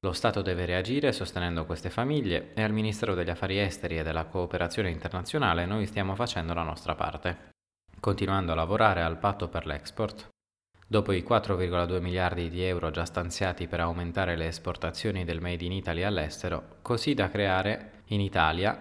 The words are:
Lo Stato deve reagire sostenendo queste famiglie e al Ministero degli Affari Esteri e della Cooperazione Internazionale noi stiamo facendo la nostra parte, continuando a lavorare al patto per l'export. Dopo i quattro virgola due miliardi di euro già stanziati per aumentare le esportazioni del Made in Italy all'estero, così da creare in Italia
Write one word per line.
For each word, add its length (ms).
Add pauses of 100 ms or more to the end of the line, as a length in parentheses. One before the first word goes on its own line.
Lo 60
Stato 320
deve 220
reagire 480
sostenendo 520
queste 240
famiglie 680
e 100
al 80
Ministero 420
degli 160
Affari 300
Esteri 400
e 20
della 220
Cooperazione 680
Internazionale 760
noi 220
stiamo 300
facendo 380
la 100
nostra 320
parte, 540 (500)
continuando 500
a 60
lavorare 460
al 160
patto 280
per 180
l'export. 600 (580)
Dopo 280
i 100
quattro 320
virgola 320
due 140
miliardi 500
di 140
euro 260
già 140
stanziati 640
per 100
aumentare 560
le 140
esportazioni 760
del 160
Made 240
in 60
Italy 320
all'estero, 800
così 320
da 160
creare 760
in 140
Italia 600